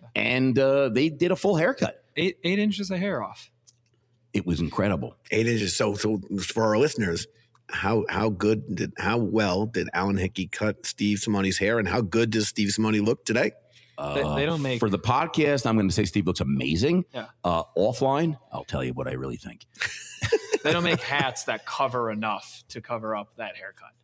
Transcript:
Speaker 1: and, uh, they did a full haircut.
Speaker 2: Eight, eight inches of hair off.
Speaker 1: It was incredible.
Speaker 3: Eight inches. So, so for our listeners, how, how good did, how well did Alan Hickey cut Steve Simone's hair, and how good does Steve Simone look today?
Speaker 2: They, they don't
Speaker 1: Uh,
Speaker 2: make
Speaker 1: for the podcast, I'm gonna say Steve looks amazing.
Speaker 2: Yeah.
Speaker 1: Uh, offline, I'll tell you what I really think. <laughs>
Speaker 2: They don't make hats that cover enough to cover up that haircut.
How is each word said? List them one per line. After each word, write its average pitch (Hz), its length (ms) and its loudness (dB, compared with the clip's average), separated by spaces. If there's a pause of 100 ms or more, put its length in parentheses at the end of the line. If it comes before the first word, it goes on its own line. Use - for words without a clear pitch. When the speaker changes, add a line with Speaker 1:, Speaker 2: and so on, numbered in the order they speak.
(160)
Speaker 1:
and, 123 420 4
uh, 135 320 4
they 131 200 4
did 160 200 0
a 185 60 2
full 190 220 2
haircut. 175 460 0 (160)
Speaker 2:
Eight, 185 240 -2
eight 185 140 2
inches 202 320 0
of 185 80 -2
hair 175 240 -2
off. - 300 -12 (840)
Speaker 1:
It 101 100 -2
was 85 160 0
incredible. 95 560 0 (140)
Speaker 3:
Eight 110 160 2
inches. 107 300 0
So, 104 180 2
so 107 260 -2 (220)
for 110 220 0
our 107 160 4
listeners, 107 480 0 (420)
how, 104 400 0
how 107 200 0
good 107 460 0
did, - 220 -4
how 117 220 0
well 104 480 0
did 95 260 -4
Alan 98 240 0
Hickey 92 300 -2
cut - 380 -4
Steve 104 340 0
Simone's 95 400 0
hair, 107 180 2
and 104 100 0
how 101 140 0
good 113 300 2
does 110 160 2
Steve 101 240 0
Simone 107 300 2
look 110 240 0
today? 117 260 0 (480)
Speaker 2:
They, 143 160 -4 (200)
they 139 100 0
don't 165 100 0
Speaker 1:
Uh, - 40 -2
Speaker 2:
make 131 200 -2
Speaker 1:
for 110 100 2
the 98 100 0
podcast, 147 680 2
I'm 113 100 2
gonna 98 160 4
say 101 140 2
Steve 95 220 0
looks 87 120 0
amazing. 82 760 2
Speaker 2:
Yeah. 113 120 -8 (180)
Speaker 1:
Uh, 85 200 0 (140)
offline, 135 600 2 (140)
I'll - 120 -8
tell - 200 -6
you 127 100 -4
what 127 140 -6
I - 60 -6
really 64 240 -8
think. - 340 -18
<laughs> - 60 -20 (840)
Speaker 2:
They 151 100 2
don't 175 100 2
make 165 160 2
hats 135 460 -2
that 113 200 -4
cover 123 460 -2
enough 107 580 -6
to 117 120 -12
cover 110 340 -4
up 104 220 -8
that 104 180 -8
haircut. - 360 -18 (120)